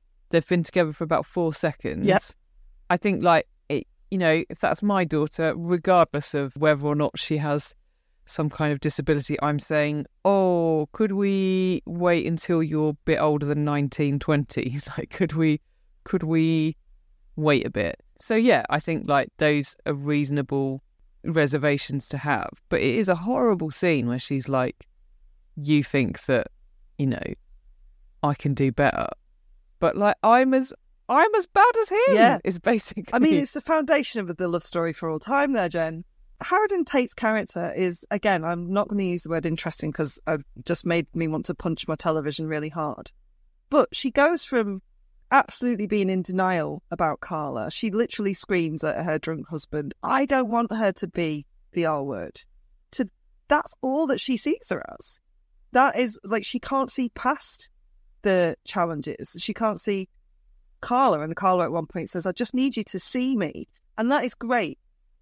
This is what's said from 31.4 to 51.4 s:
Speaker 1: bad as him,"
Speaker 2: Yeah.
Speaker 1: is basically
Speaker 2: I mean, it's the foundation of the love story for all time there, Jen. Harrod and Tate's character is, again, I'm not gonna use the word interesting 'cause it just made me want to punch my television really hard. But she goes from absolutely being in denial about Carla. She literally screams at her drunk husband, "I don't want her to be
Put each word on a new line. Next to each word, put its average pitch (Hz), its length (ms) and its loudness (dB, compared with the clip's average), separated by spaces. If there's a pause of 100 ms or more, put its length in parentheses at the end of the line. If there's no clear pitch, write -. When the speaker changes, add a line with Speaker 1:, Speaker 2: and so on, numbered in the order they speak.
Speaker 1:
bad 453 360 6
as 415 80 0
him," 403 100 2 (100)
Speaker 2:
Yeah. 440 340 6
Speaker 1:
is 175 140 -4
basically 208 560 -2
Speaker 2:
I 240 60 4
mean, 311 160 4
it's 285 160 0
the 294 100 -8
foundation 302 600 0
of 175 140 -6
the 180 120 -4
love 170 160 -2
story 165 300 -2
for 165 180 -8
all 156 80 -4
time 277 340 0
there, 190 160 0
Jen. 160 360 -4 (360)
Harrod 392 320 2
and 349 120 0
Tate's 254 280 0
character 202 640 -2
is, 180 340 -2
again, 196 320 0
I'm 170 280 -4
not 202 180 0
gonna 202 140 0
use 175 200 -2
the 156 60 -10
word 165 160 -2
interesting 160 480 -4
'cause 151 340 -4
it 156 140 -2 (240)
just - 200 -2
made 170 300 0
me 165 140 -2
want 156 160 -4
to - 100 -4
punch - 320 -6
my 156 80 -4
television 156 520 -4
really 156 220 -6
hard. 151 420 -8 (580)
But - 260 4
she 254 160 -4
goes 302 320 2
from 202 380 -2 (500)
absolutely 247 560 0
being 196 220 0
in 185 120 0
denial 180 720 -2
about 165 300 -2
Carla. 139 500 -6
She 226 180 -4
literally 202 440 -2
screams 165 500 -2
at 156 220 -2
her 156 120 0
drunk 160 300 -6
husband, 151 460 -8 (100)
"I 269 220 0
don't 262 240 0
want 233 260 -2
her 214 180 0
to - 140 -8
be 156 380 -4 (260)